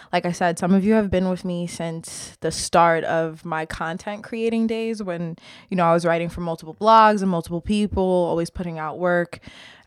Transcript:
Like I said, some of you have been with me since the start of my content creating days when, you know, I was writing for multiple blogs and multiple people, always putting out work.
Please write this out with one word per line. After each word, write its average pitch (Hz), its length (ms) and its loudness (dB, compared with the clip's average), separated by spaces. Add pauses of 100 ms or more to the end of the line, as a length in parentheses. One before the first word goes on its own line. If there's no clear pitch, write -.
(140)
Like 180 120 0
I 175 60 0
said, 170 260 0
some 180 160 0
of 190 120 2
you 214 80 4
have 208 180 2
been 185 160 0
with 185 160 -4
me 175 240 -6
since - 720 -10
the 160 100 -2
start 165 540 2
of 165 400 -4
my 160 220 -4
content 190 580 -10
creating 226 440 -2
days 226 360 -4
when, 170 320 -6 (320)
you 190 80 -6
know, 180 80 4
I 165 80 6
was 170 140 4
writing 170 240 2
for - 100 -10
multiple 165 400 -8
blogs 214 420 6
and 196 80 0
multiple 170 300 -2
people, 208 420 0
always 170 480 0
putting 170 300 -10
out 156 200 -8
work. 175 400 0 (480)